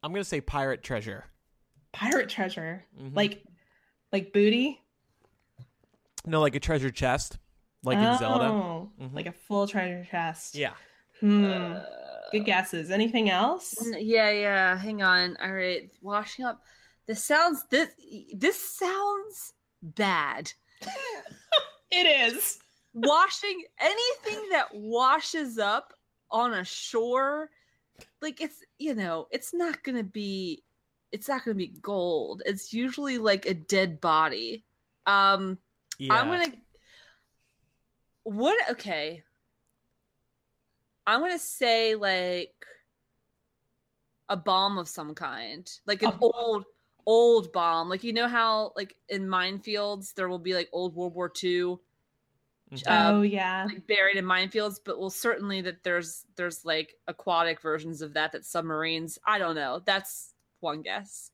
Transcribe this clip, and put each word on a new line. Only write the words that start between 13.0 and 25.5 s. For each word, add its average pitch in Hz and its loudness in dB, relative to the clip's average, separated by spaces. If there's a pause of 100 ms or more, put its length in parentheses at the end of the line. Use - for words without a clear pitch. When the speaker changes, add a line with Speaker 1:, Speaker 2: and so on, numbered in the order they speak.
Speaker 2:
else? 240 0 (120)
Speaker 3:
n-, 226 -6
yeah, 220 4
yeah. 196 4
Hang 208 -4
on. 180 4
All 190 -4
right. 185 -2 (120)
Washing 208 -4
up. 240 -6 (440)
This 220 -6
sounds, 302 4
this, 302 4 (460)
this 269 0
sounds 403 -4 (300)
bad. 165 -2 (300)
<laughs> 740 -10 (1000)
Speaker 2:
It 294 6
is. - -4 (340)
Speaker 3:
Washing, 349 2 (180)
anything 427 0
that 320 2
washes 247 0